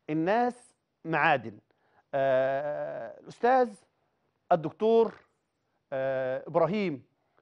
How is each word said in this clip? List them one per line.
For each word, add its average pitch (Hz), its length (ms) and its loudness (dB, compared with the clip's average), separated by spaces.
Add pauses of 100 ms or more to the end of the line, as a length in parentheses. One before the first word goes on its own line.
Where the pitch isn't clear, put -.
(100)
الناس 214 640 -2 (300)
معادن. 143 540 0 (560)
آه، 135 1080 -2
الأستاذ 247 480 2 (840)
الدكتور، 214 640 2 (800)
آه، 135 540 -4
إبراهيم 165 560 -2 (400)